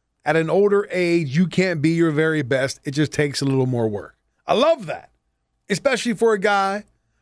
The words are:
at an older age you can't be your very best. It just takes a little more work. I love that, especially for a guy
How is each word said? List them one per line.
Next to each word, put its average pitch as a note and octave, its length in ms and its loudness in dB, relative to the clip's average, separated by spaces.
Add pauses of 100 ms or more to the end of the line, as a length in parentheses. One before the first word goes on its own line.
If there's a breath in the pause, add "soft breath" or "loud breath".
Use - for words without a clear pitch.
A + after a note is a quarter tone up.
(260)
at D3+ 100 2
an D#3+ 140 0
older G3+ 420 2
age E3+ 460 0
you F3+ 100 4
can't F3+ 340 -2
be D#3+ 100 2
your E3 200 2
very D#3 300 0
best. C3 420 -2
It D3+ 80 -8
just C#3+ 200 -2
takes D3 300 -2
a C#3+ 40 -2
little C3+ 200 2
more A#2+ 220 0
work. G#2 300 -8 (280)
I - 80 2
love C4 340 2
that, A2+ 240 -10 (580)
especially A#3+ 440 0
for A3+ 200 2
a G#3 60 0
guy G3+ 440 0 (380)